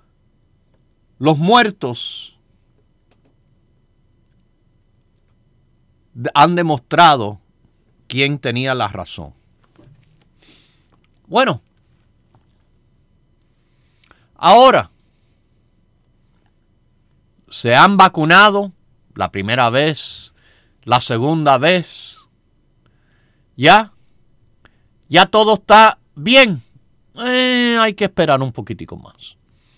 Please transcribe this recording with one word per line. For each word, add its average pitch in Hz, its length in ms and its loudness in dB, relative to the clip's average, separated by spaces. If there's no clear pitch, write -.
Los 151 160 0
muertos 190 1000 -4
de-, 123 200 -10
han 160 220 2
demostrado 147 840 -2
quién 139 320 -6
tenía 131 340 -6
la 117 140 -6
razón. 87 460 -16
Bueno, 208 340 -4
ahora 202 560 4
se 120 260 -4
han 185 220 4
vacunado 190 760 2
la 95 160 -6
primera 117 400 -2
vez, 143 640 -6
la 123 160 0
segunda 139 560 -2
vez. 170 600 -4
Ya, 190 340 2
ya 175 160 2
todo 214 300 0
está 214 440 4
bien. 202 480 0
Eh, 247 520 -2
hay 220 160 0
que 208 120 -4
esperar 151 360 -2
un 131 120 -8
poquitico - 420 -14
más. - 400 -20